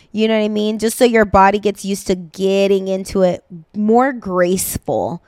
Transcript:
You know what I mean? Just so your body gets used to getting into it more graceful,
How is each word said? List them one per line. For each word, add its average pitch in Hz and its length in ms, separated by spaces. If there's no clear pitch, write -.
You 220 160
know 220 120
what 214 60
I 214 40
mean? 214 300
Just 220 180
so 254 80
your 226 200
body 196 340
gets 202 240
used 196 240
to 190 80
getting 190 720
into 190 360
it 180 200
more 233 380
graceful, 180 1160